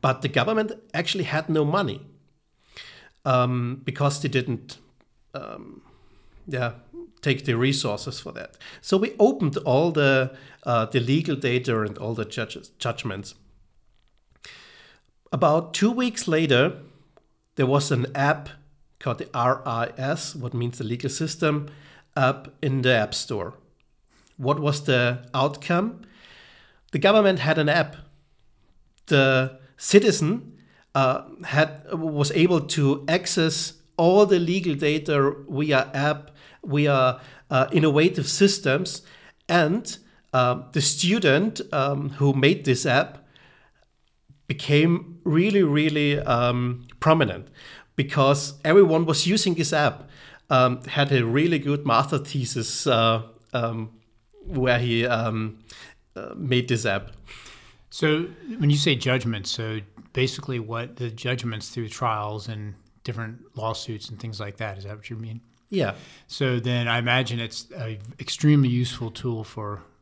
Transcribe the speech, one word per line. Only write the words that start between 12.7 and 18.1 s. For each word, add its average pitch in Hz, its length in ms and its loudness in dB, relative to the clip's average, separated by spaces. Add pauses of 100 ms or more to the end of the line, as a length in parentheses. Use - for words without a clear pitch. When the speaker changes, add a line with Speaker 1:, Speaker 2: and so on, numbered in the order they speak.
Speaker 1:
judgments. 101 560 -8 (2000)
About 160 420 2
two 208 160 2
weeks 247 380 -2
later, 156 520 2 (760)
there 139 100 0
was 143 260 2
an 131 220 0